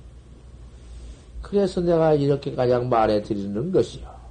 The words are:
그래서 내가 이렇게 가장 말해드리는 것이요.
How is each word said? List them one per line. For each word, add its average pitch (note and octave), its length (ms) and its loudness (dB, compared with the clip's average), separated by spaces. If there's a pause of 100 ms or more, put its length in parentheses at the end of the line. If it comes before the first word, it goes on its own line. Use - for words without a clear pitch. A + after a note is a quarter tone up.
(1400)
그래서 G3 380 0
내가 D#3+ 340 4
이렇게 C#3+ 400 0
가장 B2 340 2
말해드리는 G#2+ 800 0
것이요. - 360 -2 (240)